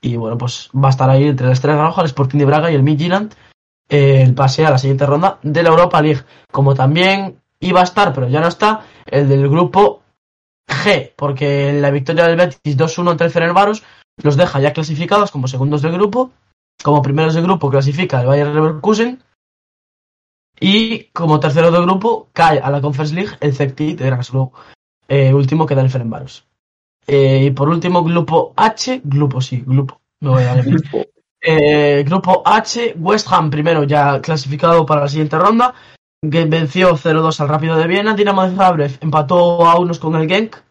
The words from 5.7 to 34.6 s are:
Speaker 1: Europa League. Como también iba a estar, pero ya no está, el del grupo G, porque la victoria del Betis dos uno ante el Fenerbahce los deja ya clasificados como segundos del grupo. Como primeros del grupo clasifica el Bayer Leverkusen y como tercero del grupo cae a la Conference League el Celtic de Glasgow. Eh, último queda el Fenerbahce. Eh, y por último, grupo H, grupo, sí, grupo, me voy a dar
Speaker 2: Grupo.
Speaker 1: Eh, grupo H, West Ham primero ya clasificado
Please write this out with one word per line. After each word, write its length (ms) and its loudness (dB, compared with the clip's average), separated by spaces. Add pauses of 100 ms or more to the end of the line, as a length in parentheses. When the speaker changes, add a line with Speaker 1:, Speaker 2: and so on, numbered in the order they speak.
Speaker 1:
Europa 320 4
League. 220 0 (280)
Como 220 2
también 680 0 (200)
iba 220 2
a 20 6
estar, 280 0
pero 160 -4
ya 140 0
no 60 0
está, 360 -2 (220)
el 240 0
del 180 2
grupo 540 2 (680)
G, 480 -2
porque 580 -2
la 180 0
victoria 340 0
del 100 2
Betis 400 -2
dos 220 -2
uno 140 0
ante 140 0
el 40 0
Fenerbahce 540 0 (400)
los 140 2
deja 220 0
ya 140 0
clasificados 560 -2
como 180 -6
segundos 360 -2
del 80 -2
grupo. 400 -2 (520)
Como 200 2
primeros 320 0
del 80 0
grupo 260 0
clasifica 520 0
el 60 0
Bayer 200 2
Leverkusen 720 -2 (1400)
y 440 0 (100)
como 260 0
tercero 300 2
del 140 2
grupo 500 -2
cae 240 2
a 140 -2
la 100 -2
Conference 320 -4
League 260 -8
el 140 -2
Celtic 460 -4
de 80 -4
Glasgow. 440 -4 (560)
Eh, 240 2
último 360 2
queda 140 0
el 100 0
Fenerbahce. 500 -10 (640)
Eh, 380 4
y 60 2
por 160 -2
último, 360 0
grupo 520 0
H, 480 -2
grupo, 380 0
sí, 240 -6
grupo, 340 -2 (200)
me 100 -6
voy 140 2
a 120 0
dar 80 2
Speaker 2:
Grupo. 360 -2 (420)
Speaker 1:
Eh, 640 2
grupo 400 0
H, 500 -2
West 360 -2
Ham 180 2
primero 340 0
ya 380 0
clasificado 640 0